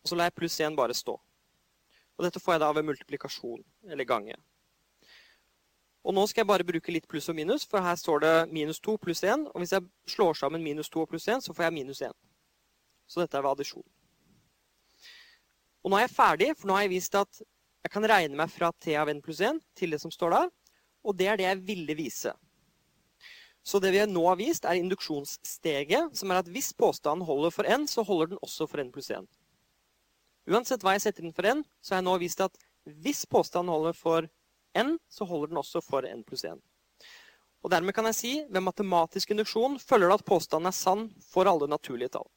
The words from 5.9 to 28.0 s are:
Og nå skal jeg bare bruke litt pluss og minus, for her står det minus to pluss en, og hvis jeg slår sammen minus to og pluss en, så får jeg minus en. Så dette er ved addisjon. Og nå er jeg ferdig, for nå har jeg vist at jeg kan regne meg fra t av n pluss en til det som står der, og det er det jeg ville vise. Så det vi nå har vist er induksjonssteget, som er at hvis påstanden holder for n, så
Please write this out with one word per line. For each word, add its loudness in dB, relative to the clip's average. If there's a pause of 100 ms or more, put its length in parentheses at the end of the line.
Og 0
nå 4
skal 0
jeg 2
bare 4
bruke -4
litt -4
pluss -6
og -4
minus, -2
for 0
her 0
står 2
det 6 (220)
minus -4
to -2
pluss -6
en, 2
og -8
hvis -2
jeg 0 (320)
slår 4
sammen -2
minus -6
to -2
og -8
pluss -6
en, 0
så -10
får 0
jeg -2
minus -8
en. -12 (880)
Så -6
dette -2
er -2
ved 2
addisjon. -8 (2000)
Og 2
nå 6
er 6
jeg -8
ferdig, 6
for -8
nå 4
har 2
jeg 0
vist -4
at -2 (420)
jeg -6
kan 0
regne 4
meg 0
fra 0
t 0
av 2
n -4
pluss -2
en 0 (180)
til -2
det -6
som -12
står 0
der, 4 (520)
og -2
det 0
er 0
det 0
jeg -2
ville -4
vise. -6 (1400)
Så 2
det 2
vi 6
nå 2
har 4
vist -2
er 2
induksjonssteget, -2
som -6
er 4
at -8
hvis -6
påstanden 0
holder 2
for -2
n, 2
så -2